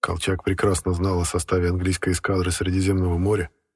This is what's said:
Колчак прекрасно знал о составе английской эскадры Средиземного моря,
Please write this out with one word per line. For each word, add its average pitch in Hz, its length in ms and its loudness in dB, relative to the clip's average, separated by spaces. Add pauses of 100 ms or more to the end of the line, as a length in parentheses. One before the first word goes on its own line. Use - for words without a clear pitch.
Колчак 90 400 -4
прекрасно 92 480 0
знал 90 260 0
о 87 60 0
составе 90 460 0
английской 92 420 0
эскадры 92 380 0
Средиземного 92 680 2
моря, 95 320 2 (260)